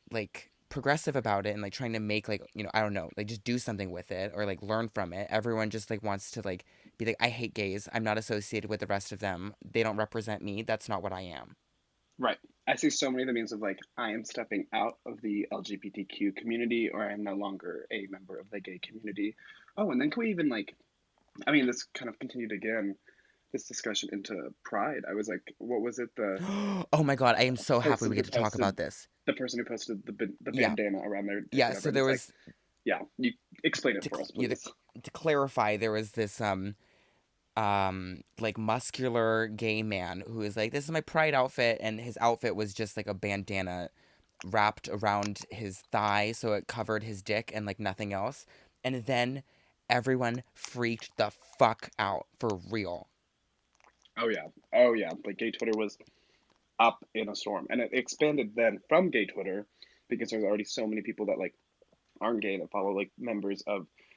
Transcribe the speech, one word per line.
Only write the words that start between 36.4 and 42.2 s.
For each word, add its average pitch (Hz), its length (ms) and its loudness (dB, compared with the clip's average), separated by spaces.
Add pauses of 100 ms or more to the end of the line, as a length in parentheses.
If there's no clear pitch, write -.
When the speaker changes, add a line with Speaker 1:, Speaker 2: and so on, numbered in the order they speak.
Speaker 1:
um, 101 360 0 (800)
um, 95 640 0 (180)
like, 110 180 -2
muscular 113 880 2
gay 110 340 0
man 95 440 -2
who 117 120 -8
was 104 180 -2
like, 113 160 0
"This 143 120 -2
is 147 80 -8
my 160 80 0
Pride 156 340 2
outfit," 127 460 4
and 110 200 -2
his 120 200 -8